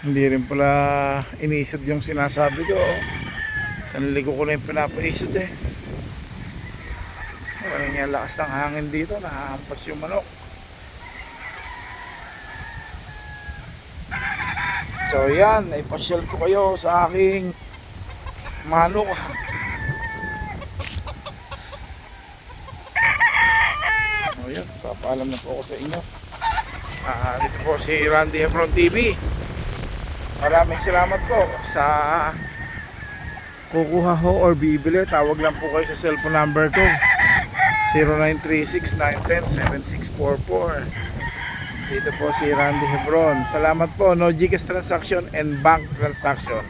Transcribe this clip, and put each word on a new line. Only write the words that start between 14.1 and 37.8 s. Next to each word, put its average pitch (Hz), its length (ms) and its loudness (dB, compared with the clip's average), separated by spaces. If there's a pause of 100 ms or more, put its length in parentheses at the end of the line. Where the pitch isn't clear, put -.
So, 139 160 4
yan. 202 400 6
Naipasyal 160 640 -4
ko 190 80 -6
kayo 190 400 4
sa 175 320 4
aking 190 400 2 (1200)
manok. 185 400 4 (4000)
O, 247 80 -10
yan. 175 200 -6 (120)
Papaalam 131 480 -4
na 127 160 -4
po 139 160 -6
ako 131 80 -8
sa 135 80 -10
inyo. 151 240 -6 (1040)
Ah, 123 400 0
dito - 240 -2
po 156 80 4
si 151 320 2
Randy 156 400 6
Hebron 160 240 2
T 170 160 8
V. 226 240 4 (1300)
Maraming 160 400 4
salamat 180 480 2
po 208 240 4 (160)
sa 147 180 0 (1900)
kukuha 170 480 4
ho 180 160 6
or 175 160 8
bibili. 151 560 4
Tawag 151 320 4
lang 151 160 2
po 156 160 -6
kayo 160 160 4
sa 151 80 -4
cellphone 156 400 0
number 151 320 4
ko, 190 160 4 (1040)